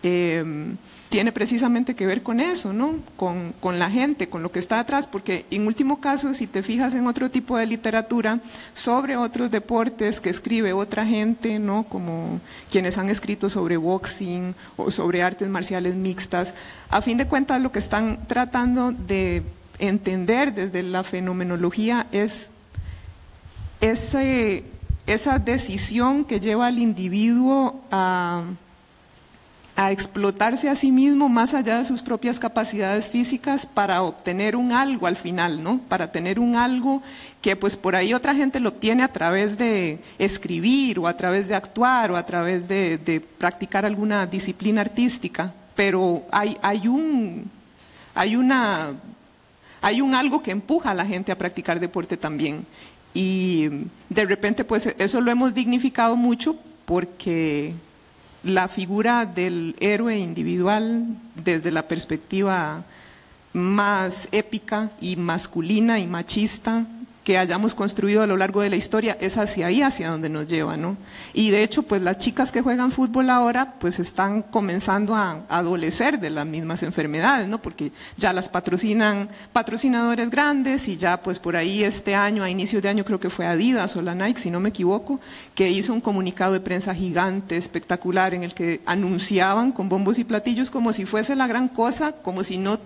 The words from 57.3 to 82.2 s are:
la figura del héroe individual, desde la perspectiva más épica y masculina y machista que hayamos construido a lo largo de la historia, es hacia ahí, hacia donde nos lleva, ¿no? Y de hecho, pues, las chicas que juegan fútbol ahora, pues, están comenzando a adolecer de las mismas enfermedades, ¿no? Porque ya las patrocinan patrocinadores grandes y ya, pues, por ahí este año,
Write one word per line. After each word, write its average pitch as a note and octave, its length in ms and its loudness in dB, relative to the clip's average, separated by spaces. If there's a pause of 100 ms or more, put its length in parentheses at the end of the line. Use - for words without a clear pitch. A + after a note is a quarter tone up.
la F#3 200 2
figura G#3+ 580 0
del F3 540 -4
héroe G#3+ 380 2
individual, F#3 880 0 (300)
desde E3 360 0
la D#3+ 160 -2
perspectiva E3+ 960 -2 (680)
más F#3+ 800 0
épica G#3+ 600 -2 (100)
y F3+ 140 -4
masculina F3 840 2
y F3 80 -2
machista G#3+ 800 -2 (420)
que F#3 100 4
hayamos F#3 360 2
construido G3+ 500 2
a - 20 4
lo F#3+ 120 2
largo G3 240 2
de G3+ 80 2
la - 80 0
historia, A3 420 0
es F#3+ 180 -2
hacia G3+ 300 0
ahí, A3 140 4
hacia A3+ 280 0
donde D#3+ 200 -4
nos D3+ 180 -4
lleva, D#3+ 300 0
¿no? F3 180 -4 (380)
Y G#3+ 160 4
de G#3 120 6
hecho, A3+ 220 2
pues, G3 180 0
las F#3 180 0
chicas C4 340 0
que A#3 80 2
juegan B3 280 2
fútbol C4 400 2
ahora, B3 520 2
pues, F3+ 180 0
están G3 440 0
comenzando G3+ 720 0
a F3+ 360 0
adolecer F3 720 0
de D#3+ 80 -4
las D3+ 160 -4
mismas E3 380 -4
enfermedades, F3 680 2
¿no? G#3+ 120 -4
Porque D3+ 300 -8 (240)
ya F3+ 160 2
las F#3 160 -2
patrocinan G3+ 800 0 (240)
patrocinadores A#3 800 0
grandes C#4 580 2
y F#3+ 80 -2
ya, F3+ 260 2
pues, F#3 160 -4
por E3+ 200 -2
ahí F#3+ 260 0
este G3 320 0
año, G3+ 280 2